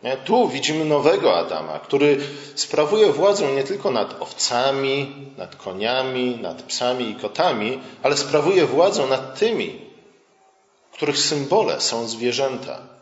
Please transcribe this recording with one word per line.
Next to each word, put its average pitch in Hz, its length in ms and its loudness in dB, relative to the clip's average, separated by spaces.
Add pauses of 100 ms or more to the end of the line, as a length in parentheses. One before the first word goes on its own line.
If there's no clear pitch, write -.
Nie? 127 140 -4
Tu 202 320 2
widzimy 156 360 -2
nowego 147 520 4
Adama, 80 420 -4
który 143 400 2 (360)
sprawuje 190 580 2
władzę 165 400 2
nie 139 120 0
tylko 190 260 -4
nad 113 320 -2
owcami, 135 920 0 (240)
nad 90 200 -14
koniami, 127 880 -2
nad 87 200 -8
psami 123 480 -2
i 107 40 -8
kotami, 127 680 -2 (220)
ale 143 140 2
sprawuje 156 500 4
władzę 156 400 4
nad 131 320 -2
tymi, 202 480 -2 (1040)
których 147 260 -2
symbole 147 600 0
są 117 280 -2
zwierzęta 120 720 -4 (240)